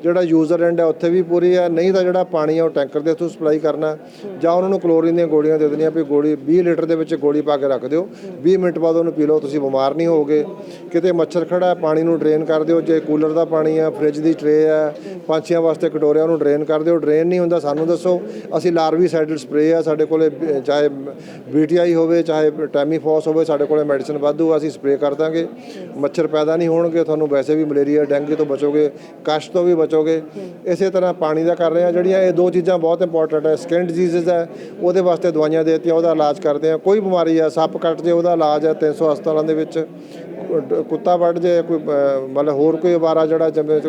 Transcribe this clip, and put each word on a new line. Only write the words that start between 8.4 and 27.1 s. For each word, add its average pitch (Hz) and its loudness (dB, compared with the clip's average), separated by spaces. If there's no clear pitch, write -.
ਮਿੰਟ 175 -2
ਬਾਅਦ 165 2
ਉਹਨੂੰ 165 0
ਪੀ 151 0
ਲਓ, 156 2
ਤੁਸੀਂ 143 -4
ਬਿਮਾਰ 135 0
ਨਹੀਂ 170 0
ਹੋਵੋਗੇ। 151 2
ਕਿਤੇ 170 2
ਮੱਛਰ 165 0
ਖੜਾ 180 0
ਹੈ, 180 4
ਪਾਣੀ 160 0
ਨੂੰ 165 2
ਡਰੇਨ 156 0
ਕਰ 156 0
ਦਿਓ, 165 2
ਜੇ 160 2
ਕੂਲਰ 151 0
ਦਾ 160 0
ਪਾਣੀ 156 0
ਆ, 160 0
ਫਰਿੱਜ 151 -2
ਦੀ 160 2
ਟਰੇ 151 2
ਆ, 156 0
ਪੰਛੀਆਂ 160 0
ਵਾਸਤੇ 160 0
ਕਟੋਰਿਆਂ 151 2
ਨੂੰ 165 0
ਡਰੇਨ 147 2
ਕਰ 156 0
ਦਿਓ। 170 2
ਡਰੇਨ 151 2
ਨਹੀਂ 180 2
ਹੁੰਦਾ 170 2
ਸਾਨੂੰ 151 -2
ਦੱਸੋ, 180 0
ਅਸੀਂ 170 0
ਲਾਰਵੀਸਾਈਡਲ 160 0
ਸਪਰੇਅ 151 0
ਆ 165 2
ਸਾਡੇ 151 0
ਕੋਲੇ, 160 2
ਬ-, 143 -4
ਚਾਹੇ 147 2
ਬੀ 151 2
ਟੀ 165 2
ਆਈ 170 2
ਹੋਵੇ, 165 2
ਚਾਹੇ 156 2
Tamifos 151 0
ਹੋਵੇ, 156 2
ਸਾਡੇ 147 0
ਕੋਲੇ 151 0
ਮੈਡੀਸਨ 147 -2
ਵਾਧੂ 151 0
ਆ, 156 2
ਅਸੀਂ 151 -2
ਸਪਰੇਅ 139 -2
ਕਰ 143 -2
ਦਾਂਗੇ। 160 -2
ਮੱਛਰ 143 -2
ਪੈਦਾ 151 0
ਨਹੀਂ 170 0
ਹੋਣਗੇ, 165 2
ਤੁਹਾਨੂੰ 156 0